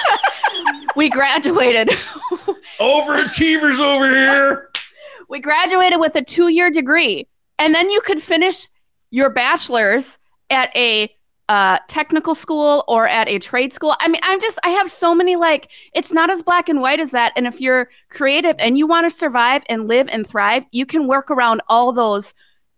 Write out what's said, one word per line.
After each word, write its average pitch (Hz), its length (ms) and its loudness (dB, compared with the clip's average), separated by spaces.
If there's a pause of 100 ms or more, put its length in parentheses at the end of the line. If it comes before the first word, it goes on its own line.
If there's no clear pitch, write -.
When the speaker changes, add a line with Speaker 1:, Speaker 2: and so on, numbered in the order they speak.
(240)
Speaker 1:
<laughs> - 720 -4
we 302 140 2
graduated. 262 800 2
<laughs> - 920 -6
Speaker 2:
Overachievers 285 1000 0
over 277 280 2
here. 277 600 2 (580)
Speaker 1:
We 277 120 -12
graduated 349 600 2
with 311 160 0
a 294 80 0
two-year 349 480 2
degree, 285 560 0 (320)
and 311 160 2
then 359 160 0
you 415 100 0
could 381 180 -4
finish 339 480 -2 (440)
your 269 180 0
bachelor's 247 880 0 (320)
at 262 260 -2
a, 220 400 0 (320)
uh, 196 300 2 (100)
technical 311 460 -2
school 294 540 0
or 226 200 2
at 220 200 0
a 202 100 -2
trade 254 340 -4
school. 302 280 -2
I 330 80 0
mean, 330 160 -2
I'm 381 180 0
just, 427 220 -4
I 359 60 0
have 381 200 0
so 339 240 0
many, 359 220 2
like, 330 340 0 (240)
it's - 180 -4
not 330 200 2
as 359 100 -4
black 349 260 0
and 294 140 0
white 269 180 0
as 302 120 -4
that. 240 240 0
And 247 100 -2
if 240 160 -8
you're 254 300 0 (180)
creative 294 480 0
and 233 180 0
you 302 120 2
wanna 330 240 2
survive 262 580 0
and 226 180 -4
live 254 240 2
and 220 140 -4
thrive, 214 460 -2
you 254 160 -4
can 311 180 -2
work 269 240 0
around 240 380 0
all 240 240 2
those 214 420 -2 (440)